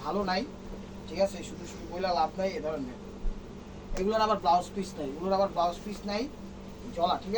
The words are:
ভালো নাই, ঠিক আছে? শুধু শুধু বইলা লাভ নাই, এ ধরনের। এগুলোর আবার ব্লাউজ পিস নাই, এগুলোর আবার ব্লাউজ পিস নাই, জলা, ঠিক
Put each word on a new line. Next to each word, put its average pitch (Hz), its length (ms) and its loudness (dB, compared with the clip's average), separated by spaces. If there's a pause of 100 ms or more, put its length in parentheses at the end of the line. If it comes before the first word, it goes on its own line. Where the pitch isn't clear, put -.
ভালো 175 160 0 (100)
নাই, 190 120 2 (640)
ঠিক 165 180 -4
আছে? 196 100 -6 (120)
শুধু - 220 -10
শুধু - 200 -10
বইলা 185 280 0
লাভ 156 120 4 (100)
নাই, 190 180 2
এ - 80 -2
ধরনের। 131 320 -4 (1000)
এগুলোর 214 260 4
আবার 214 180 4
ব্লাউজ 175 300 6
পিস 196 240 -4
নাই, 143 140 -2
এগুলোর 180 260 2
আবার 196 160 4
ব্লাউজ 175 300 4
পিস 208 140 -6 (120)
নাই, 208 120 0 (760)
জলা, 175 280 4
ঠিক 196 140 -2